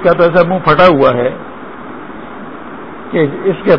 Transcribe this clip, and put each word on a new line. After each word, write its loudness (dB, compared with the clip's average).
کا 4
تو 4
ایسا 4
منہ -2
پھٹا 4
ہوا 6
ہے 0
کہ 2
اس 0
کے 2